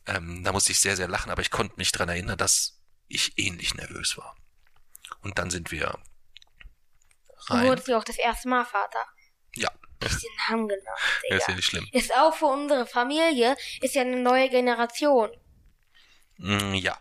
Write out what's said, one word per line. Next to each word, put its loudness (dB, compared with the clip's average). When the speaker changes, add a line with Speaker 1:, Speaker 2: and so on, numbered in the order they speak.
Speaker 1:
Ähm, -4
da 0
musste 2
ich 4
sehr, 2
sehr -2
lachen, -4
aber -4
ich -2
konnte -4
mich 0
dran -2
erinnern, -4
dass 0
ich -2
ähnlich -2
nervös -6
war. -16
Und -6
dann 0
sind -6
wir -4
Speaker 2:
Du 0
Speaker 1:
rein. 4
Speaker 2:
wurdest 2
ja 4
auch -4
das -8
erste -2
Mal 2
Vater. -4
Speaker 1:
Ja. -2
Speaker 2:
Du -4
hast -2
den -10
Namen -2
genannt, -6
Speaker 1:
Ja, 2
ist 2
ja 0
Speaker 2:
Digga. 0
Speaker 1:
nicht -2
schlimm. -4
Speaker 2:
Ist 0
auch 6
für 0
unsere 2
Familie, 2
ist -2
ja 2
eine -2
neue 4
Generation. 4
Speaker 1:
Mm, 0
ja, 0